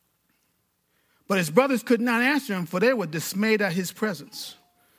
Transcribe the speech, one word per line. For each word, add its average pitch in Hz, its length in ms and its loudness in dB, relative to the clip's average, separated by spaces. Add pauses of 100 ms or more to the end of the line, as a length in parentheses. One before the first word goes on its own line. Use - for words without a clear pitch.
(1300)
But 202 80 2
his 170 140 0
brothers 254 320 4
could 233 180 2
not 240 220 0
answer 262 320 0
him, 180 100 -2
for 180 160 -4
they 254 140 4
were 202 100 -2
dismayed 196 560 0
at 190 140 -2
his 185 180 -4
presence. - 640 -8 (420)